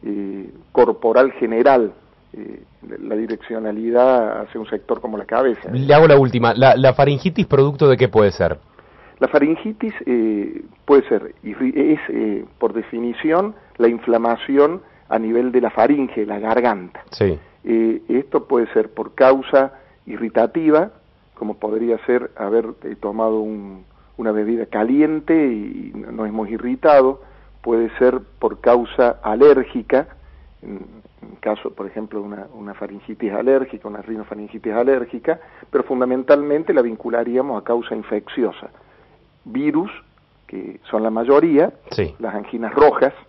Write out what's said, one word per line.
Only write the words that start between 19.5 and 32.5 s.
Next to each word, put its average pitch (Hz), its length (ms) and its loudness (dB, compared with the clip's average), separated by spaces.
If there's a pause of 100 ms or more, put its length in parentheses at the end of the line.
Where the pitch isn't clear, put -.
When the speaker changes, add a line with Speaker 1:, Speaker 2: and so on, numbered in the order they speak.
Speaker 1:
irritativa, 151 840 0 (420)
como 107 220 -8
podría 113 500 -2
ser 123 320 0
haber, 110 280 0 (180)
eh, - 140 -10
tomado 110 440 -2
un, 101 420 -10 (320)
una 113 160 -4
bebida 107 360 -2
caliente 147 680 0
y 117 600 -2
no, 107 200 -14
no 110 120 -6
hemos 107 240 -6
irritado, 131 720 2 (400)
puede 117 360 0
ser 127 240 2 (180)
por 107 220 -4
causa 120 600 2
alérgica, 131 840 2 (540)
en, 196 180 -14 (420)
en - 200 -20
caso, 107 300 -6
por 98 160 -12
ejemplo, 107 340 -10
de 101 60 -10
una, 101 260 -14